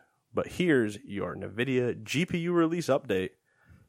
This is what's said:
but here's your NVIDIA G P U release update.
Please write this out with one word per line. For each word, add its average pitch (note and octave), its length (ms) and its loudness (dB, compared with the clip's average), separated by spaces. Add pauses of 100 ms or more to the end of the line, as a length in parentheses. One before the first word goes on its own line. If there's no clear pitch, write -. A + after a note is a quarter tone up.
(340)
but G2+ 140 -2
here's B2+ 580 2
your F#2 280 -6
NVIDIA A2+ 720 -2
G C3 220 0
P F3+ 140 -2
U E3+ 120 -2
release E3+ 360 2
update. G#2+ 420 0 (600)